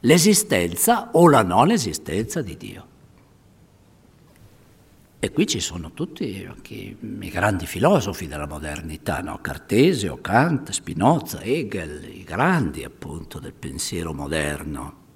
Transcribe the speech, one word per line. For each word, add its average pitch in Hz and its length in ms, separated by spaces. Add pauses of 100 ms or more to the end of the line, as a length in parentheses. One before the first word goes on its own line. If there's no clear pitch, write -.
l'esistenza 156 1120
o 165 160
la 127 140
non 104 280
esistenza 117 680
di 90 160
Dio. 50 280 (2250)
E - 120
qui - 160
ci - 120
sono 85 340
tutti 120 540
anche - 260
i - 560
grandi 92 360
filosofi 95 640
della 73 180
modernità, 76 760
no? 82 200
Cartesio, 120 800
Kant, 139 480
Spinoza, 101 720
Hegel, 98 600
i - 200
grandi 101 600
appunto 78 560
del 67 140
pensiero 82 600
moderno 73 920 (100)